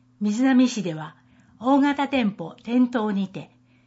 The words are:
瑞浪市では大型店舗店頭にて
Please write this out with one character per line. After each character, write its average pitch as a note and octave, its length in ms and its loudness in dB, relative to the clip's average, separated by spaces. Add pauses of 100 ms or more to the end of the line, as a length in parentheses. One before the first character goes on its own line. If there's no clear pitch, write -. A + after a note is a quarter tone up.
(220)
瑞 G#3 220 0
浪 C4 240 4
市 A3 160 -4
で E3+ 100 -4
は D#3 220 -12 (440)
大 C4+ 200 2
型 C#4+ 280 0
店 B3+ 220 0
舗 - 340 -10
店 B3 260 2
頭 A3 220 -2
に G3 160 -2
て - 220 -14 (380)